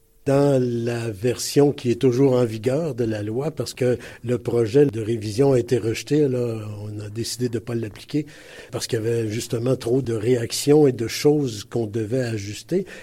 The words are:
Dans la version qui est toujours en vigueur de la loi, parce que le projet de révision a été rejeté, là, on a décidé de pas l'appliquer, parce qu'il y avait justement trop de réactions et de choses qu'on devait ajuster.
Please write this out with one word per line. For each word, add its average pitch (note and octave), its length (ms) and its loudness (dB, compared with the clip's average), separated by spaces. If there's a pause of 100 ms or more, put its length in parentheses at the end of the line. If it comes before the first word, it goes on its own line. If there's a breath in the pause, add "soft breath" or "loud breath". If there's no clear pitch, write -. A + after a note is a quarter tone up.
(240)
Dans C#3 360 4
la A#2+ 480 -2
version A#2+ 600 2
qui B2 220 0
est A2+ 100 -4
toujours C3 300 4
en B2 120 4
vigueur B2 520 -2
de A#2+ 80 0
la A2 180 -2
loi, B2 300 -4
parce A#2+ 220 -8
que B2 220 0 (280 loud breath)
le A#2+ 140 0
projet A#2 460 2
de A2 160 0
révision A2+ 520 0
a B2+ 80 4
été A#2 180 0
rejeté, B2+ 480 0
là, A#2+ 320 -2 (240)
on G#2 160 -10
a G#2 100 -10
décidé A#2 400 -4
de A2+ 120 -4
pas A#2 160 -6
l'appliquer, A#2 500 -6 (460 loud breath)
parce - 160 -6
qu'il A#2 100 -2
y G#2+ 40 -4
avait A#2 260 -2
justement A#2+ 480 -2
trop B2+ 260 0
de A#2 120 -4
réactions B2+ 720 4
et B2+ 40 4
de A2+ 140 -4
choses C3+ 560 0
qu'on A#2 240 -4
devait A2+ 380 -2
ajuster. A2+ 600 -6 (160 loud breath)